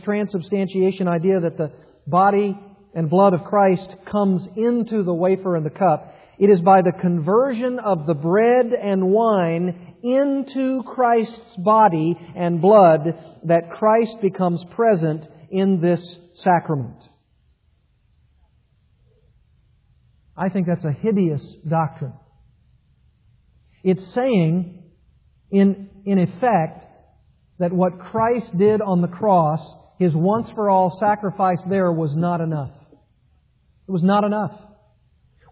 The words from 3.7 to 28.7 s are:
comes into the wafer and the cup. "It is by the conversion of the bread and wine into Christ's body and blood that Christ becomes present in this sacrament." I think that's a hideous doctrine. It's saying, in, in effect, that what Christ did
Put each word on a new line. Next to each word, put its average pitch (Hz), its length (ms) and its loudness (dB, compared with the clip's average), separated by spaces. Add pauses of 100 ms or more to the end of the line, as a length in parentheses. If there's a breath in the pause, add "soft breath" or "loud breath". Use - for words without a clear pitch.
comes 196 500 -2
into 226 460 -2
the 180 120 -2
wafer 185 420 -2
and 156 100 -4
the 147 60 -6
cup. 160 420 0 (240 loud breath)
"It 202 140 4
is 180 100 4
by 190 220 6
the 180 80 2
conversion 220 880 -2
of 190 260 -4
the 165 80 -2
bread 226 600 2
and 190 360 -2
wine 180 920 0
into 262 800 -2
Christ's 233 720 -2
body 175 580 2 (200 loud breath)
and 175 260 -2
blood 170 560 6 (280 loud breath)
that 165 260 0
Christ 220 500 0
becomes 185 420 -2 (120)
present 165 480 0 (260 loud breath)
in 190 320 0
this 175 180 2 (440)
sacrament." 160 580 -2 (3250)
I 180 120 -4
think 185 180 -2
that's 175 160 -4
a 151 80 -4
hideous 180 500 0 (260)
doctrine. 151 460 -4 (1700)
It's 185 280 -2
saying, 180 680 0 (680)
in, 196 400 2 (160)
in 196 140 0
effect, 180 640 -2 (760)
that 175 120 -2
what 180 280 -2
Christ 226 480 -4 (100)
did 208 240 2